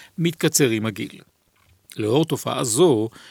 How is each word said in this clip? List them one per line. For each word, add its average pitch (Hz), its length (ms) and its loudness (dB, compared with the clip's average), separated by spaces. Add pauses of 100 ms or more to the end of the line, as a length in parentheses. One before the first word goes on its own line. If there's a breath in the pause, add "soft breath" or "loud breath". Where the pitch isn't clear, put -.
(180 loud breath)
מתקצר 160 500 0
עם 110 180 -2
הגיל. 110 340 -8 (760)
לאור 113 280 2
תופעה 131 400 -4
זו, 117 440 2 (220 loud breath)